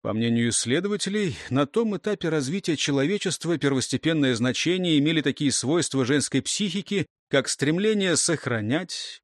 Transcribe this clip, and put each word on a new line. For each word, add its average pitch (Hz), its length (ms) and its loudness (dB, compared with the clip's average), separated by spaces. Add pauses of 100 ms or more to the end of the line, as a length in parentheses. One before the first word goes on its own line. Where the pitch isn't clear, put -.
По 104 120 -4
мнению 117 360 2
исследователей, 190 840 -2 (140)
на 139 160 2
том 214 320 -2
этапе 185 320 -4
развития 160 480 -2
человечества 160 800 0
первостепенное 139 760 2
значение 156 640 2
имели 151 220 2
такие 139 300 0
свойства 135 540 0
женской 139 360 0
психики, 196 680 -4 (220)
как 139 200 2
стремление 190 680 2
сохранять, 127 1080 -2